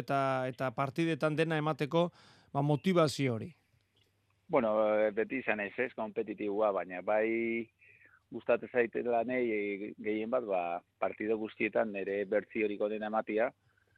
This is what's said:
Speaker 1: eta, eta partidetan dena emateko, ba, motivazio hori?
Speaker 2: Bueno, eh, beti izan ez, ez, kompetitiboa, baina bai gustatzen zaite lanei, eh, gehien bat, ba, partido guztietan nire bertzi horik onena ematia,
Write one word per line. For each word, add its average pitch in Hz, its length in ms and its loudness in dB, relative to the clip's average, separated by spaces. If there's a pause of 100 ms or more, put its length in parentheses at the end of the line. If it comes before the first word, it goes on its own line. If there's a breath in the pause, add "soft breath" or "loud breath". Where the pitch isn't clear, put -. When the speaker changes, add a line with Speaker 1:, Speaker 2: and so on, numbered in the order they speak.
Speaker 1:
eta, 135 480 0
eta 131 240 -4
partidetan 151 640 0
dena 160 260 2
emateko, 156 460 0 (420 soft breath)
ba, 139 120 0
motivazio 147 720 2
hori? 107 160 -8 (960)
Speaker 2:
Bueno, 117 260 2 (140)
eh, 107 240 4
beti 110 320 -2
izan 107 160 0
ez, 98 160 -6
ez, 127 180 -2
kompetitiboa, 104 800 -2
baina 90 300 -4
bai 113 640 0 (640 soft breath)
gustatzen 113 420 -2
zaite 120 300 0
lanei, 120 480 0
eh, 101 420 -2 (100)
gehien 110 280 -2
bat, 127 140 0
ba, 98 160 0 (380)
partido 107 400 -2
guztietan 110 540 -2
nire 98 320 -2
bertzi 104 400 0
horik 101 160 -4
onena 107 260 0
ematia, 110 440 2 (480)